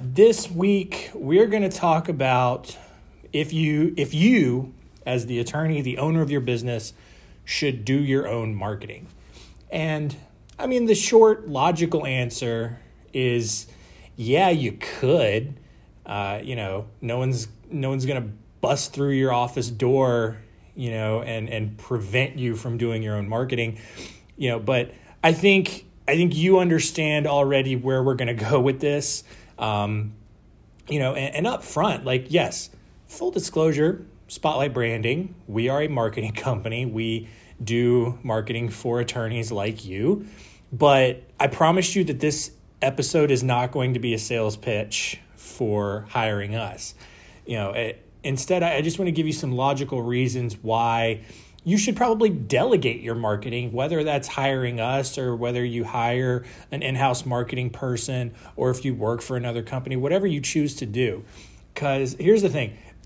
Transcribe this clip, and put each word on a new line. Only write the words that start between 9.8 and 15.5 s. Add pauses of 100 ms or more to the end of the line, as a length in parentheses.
I
mean,
the
short,
logical
answer (320)
is, (480)
yeah,
you
could. (440)